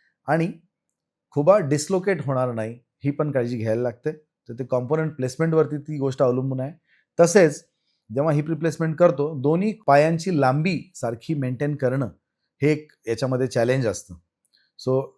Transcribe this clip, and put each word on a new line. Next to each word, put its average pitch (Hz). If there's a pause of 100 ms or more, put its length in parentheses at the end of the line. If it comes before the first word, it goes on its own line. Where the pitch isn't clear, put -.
(280)
आणि 165 (800)
खुबा 180
डिस्लोकेट 175
होणार 127
नाही, 113 (240)
ही 139
पण 147
काळजी 123
घ्यायला 113
लागते. 123
तर -
ते 123
कॉम्पोनंट 147
प्लेसमेंटवरती 151
ती 147
गोष्ट 135
अवलंबून 131
आहे. 135 (460)
तसेच 165 (500)
जेव्हा 147
हिप 151
रिप्लेसमेंट 160
करतो, 156
दोन्ही 175 (140)
पायांची 160
लांबी 151
सारखी 117
मेंटेन 139
करणं 127 (520)
हे 147
एक 151 (160)
याच्यामध्ये 127
चॅलेंज 123
असतं. 92 (720)
So, 131 (160)